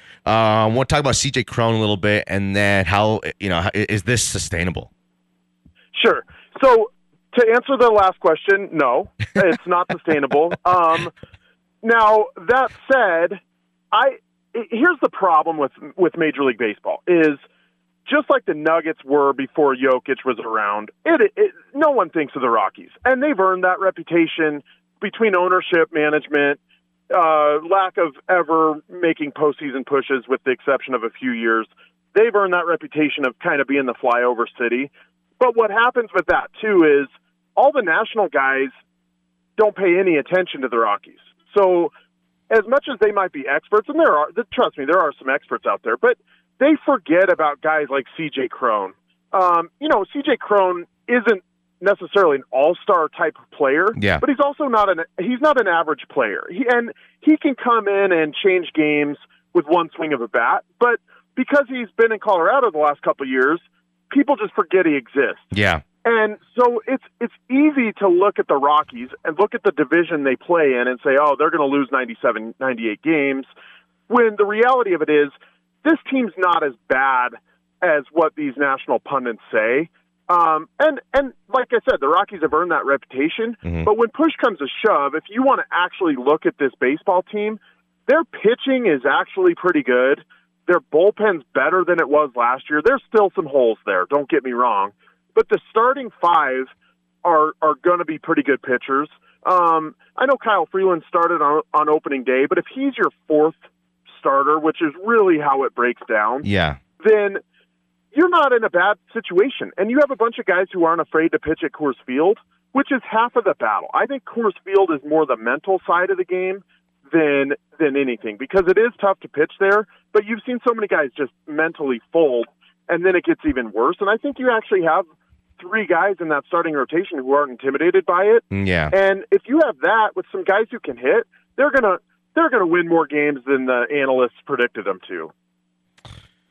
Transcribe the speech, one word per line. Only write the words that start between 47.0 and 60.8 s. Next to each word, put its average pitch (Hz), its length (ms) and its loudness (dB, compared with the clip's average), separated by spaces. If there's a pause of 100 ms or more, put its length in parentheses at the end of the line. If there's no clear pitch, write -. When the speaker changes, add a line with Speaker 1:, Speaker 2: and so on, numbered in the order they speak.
Speaker 2:
about 147 300 -2
guys 156 280 -2
like 139 160 -4 (120)
C 160 160 -8
J 131 140 -4
Cron. 107 460 -2 (380)
Um, 175 380 2 (100)
you 294 80 -6
know, 240 240 0
C 285 140 -10
J 262 120 -2
Cron 185 500 0 (200)
isn't 226 360 0 (360)
necessarily 180 580 0
an 131 140 -8
all-star 160 580 0
type 165 300 -6
of - 160 -20
player, 147 340 0 (100)
Speaker 1:
Yeah. 98 180 0
Speaker 2:
but 262 120 -2
he's 277 140 0
also 285 240 -4
not 214 220 2
an, 170 120 -2 (180)
he's 233 200 -4
not 285 220 2
an 202 60 0
average 165 440 -2
player. 107 380 -4
He, 202 180 -6
and 240 240 0 (300)
he 302 160 4
can 285 160 0
come 226 340 0
in 196 240 2
and 160 220 0
change 185 400 0
games 147 440 0 (360)
with 175 140 2
one - 280 2
swing 311 180 -4
of 123 80 -2
a 165 60 -6
bat, 196 360 0 (160)
but 240 200 2 (360)